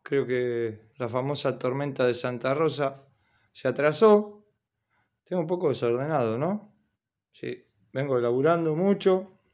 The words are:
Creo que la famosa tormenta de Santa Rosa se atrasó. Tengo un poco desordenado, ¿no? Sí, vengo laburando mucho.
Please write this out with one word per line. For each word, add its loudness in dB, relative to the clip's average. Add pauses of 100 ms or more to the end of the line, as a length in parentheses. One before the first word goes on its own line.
Creo -2
que -4
la -6
famosa -4
tormenta -2
de 2
Santa -4
Rosa -2 (460)
se -6
atrasó. 4 (800)
Tengo -4
un -4
poco -2
desordenado, 0
¿no? -4 (600)
Sí, -12 (220)
vengo -2
laburando 2
mucho. 0 (120)